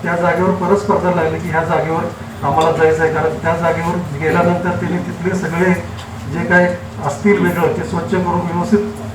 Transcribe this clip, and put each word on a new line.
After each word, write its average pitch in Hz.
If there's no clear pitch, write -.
त्या 170
जागेवर 180
परत 190
स्पर्धा 180
लागली 160
की -
ह्या -
जागेवर 160
आम्हाला 160
जायचं 160
आहे, 160
कारण 160
त्या 165
जागेवर 170
गेल्यानंतर 175
त्यांनी 180
तिथले 180
सगळे 175
जे 170
काही 180
असतील 202
वेगळं, 175
ते 170
स्वच्छ 175
करून 175
व्यवस्थित 185